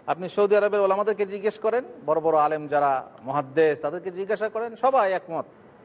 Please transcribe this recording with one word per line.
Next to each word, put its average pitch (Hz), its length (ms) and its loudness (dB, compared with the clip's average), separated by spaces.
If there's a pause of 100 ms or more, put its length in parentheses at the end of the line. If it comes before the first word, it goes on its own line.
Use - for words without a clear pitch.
আপনি 165 220 -4
সৌদি 202 280 2
আরবের 202 240 2
ওলামাদেরকে 202 460 0
জিজ্ঞেস 202 320 -4
করেন, 226 260 -2 (220)
বড় 156 140 2
বড় 156 180 4
আলেম 151 280 0
যারা 143 400 0 (160)
মুহাদ্দিস 139 580 0
তাদেরকে 170 300 -6
জিজ্ঞাসা 196 380 -4
করেন, 220 280 -8
সবাই 240 360 2
একমত। 170 320 -4 (400)